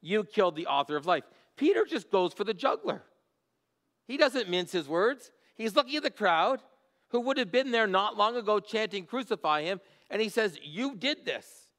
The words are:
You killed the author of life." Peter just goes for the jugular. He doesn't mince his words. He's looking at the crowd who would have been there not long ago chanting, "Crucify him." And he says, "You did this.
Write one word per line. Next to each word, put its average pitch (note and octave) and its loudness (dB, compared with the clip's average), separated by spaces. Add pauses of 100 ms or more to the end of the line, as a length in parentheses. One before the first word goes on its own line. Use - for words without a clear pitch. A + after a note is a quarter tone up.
You G3 0
killed F#3 2
the E3 -6
author C#3 0
of C#3+ -6
life." E3 2 (320)
Peter G4 2
just C#4 -6
goes F3+ 2
for G#3 -6
the G#3 -4
jugular. - -2 (1040)
He C4 -10
doesn't B3+ 2
mince F3+ -2
his D#3 -4
words. G#3+ 0 (240)
He's A3 -2
looking C#4 0
at D4+ -4
the D4+ 0
crowd F#3+ 2 (480)
who A#3+ 0
would C4+ 0
have A#3 -2
been B3+ 0
there A3+ 4
not G3+ 0
long G#3+ 2
ago G#3+ 2
chanting, G3+ -4
"Crucify E3+ -2
him." F3+ -4 (300)
And G#3 -2
he A3 0
says, G#3 -2
"You G#3+ -6
did C4+ -4
this. - -10